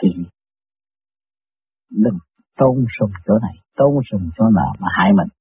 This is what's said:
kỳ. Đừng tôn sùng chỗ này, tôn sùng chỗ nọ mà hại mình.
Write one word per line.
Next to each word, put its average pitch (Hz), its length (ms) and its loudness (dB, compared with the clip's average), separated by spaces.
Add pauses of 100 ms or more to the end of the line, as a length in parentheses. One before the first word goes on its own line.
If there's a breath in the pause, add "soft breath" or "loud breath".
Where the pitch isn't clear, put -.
kỳ. 90 280 -2 (1600)
Đừng 104 260 0 (400)
tôn 131 180 2 (240)
sùng 101 120 -2 (140)
chỗ 98 160 2
này, 92 140 -8 (200)
tôn 143 180 4 (180)
sùng 92 240 -4
chỗ - 100 0 (100)
nọ 71 240 0
mà - 120 -8
hại 202 220 2
mình. 180 140 2 (140)